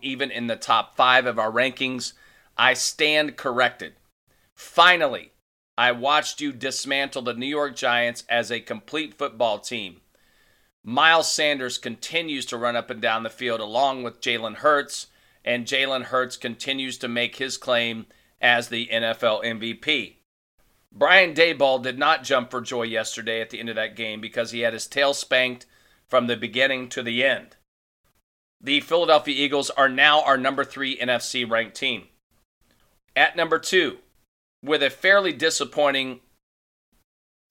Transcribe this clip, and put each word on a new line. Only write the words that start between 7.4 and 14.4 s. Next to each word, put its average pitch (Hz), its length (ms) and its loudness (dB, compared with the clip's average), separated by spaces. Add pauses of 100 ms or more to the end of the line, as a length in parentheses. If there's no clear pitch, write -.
York 143 300 -2
Giants 120 520 0
as 117 220 0
a 117 80 -4
complete 117 560 -8
football 113 460 -2
team. 101 400 -10 (800)
Miles 156 480 2
Sanders 143 480 -2
continues 143 680 -6
to 123 100 -8
run 120 180 -2
up 117 160 -6
and 113 100 -10
down 113 220 0
the 113 80 -8
field 117 300 -4
along 127 420 -2
with 117 180 -10
Jalen 113 360 -4